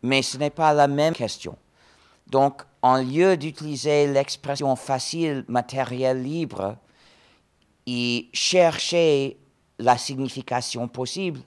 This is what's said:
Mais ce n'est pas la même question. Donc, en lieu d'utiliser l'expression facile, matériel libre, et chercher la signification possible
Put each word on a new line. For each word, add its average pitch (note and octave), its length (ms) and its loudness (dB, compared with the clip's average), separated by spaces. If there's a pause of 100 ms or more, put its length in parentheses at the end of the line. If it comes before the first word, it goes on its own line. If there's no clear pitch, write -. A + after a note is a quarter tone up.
Mais C3 200 2
ce C3 160 -6
n'est D3 120 -2
pas D#3 220 2
la D3 160 6
même D3+ 260 0
question. - 420 -8 (720)
Donc, C#3 360 2 (200)
en B2+ 140 6
lieu D#3 400 2
d'utiliser D3 720 0
l'expression C#3 680 -2
facile, C#3 720 -4
matériel C3 760 -2
libre, B2+ 560 -6 (1080)
et A#2+ 460 -2
chercher E3 1040 2 (420)
la A#2+ 160 6
signification B2 920 -6
possible D3 580 -6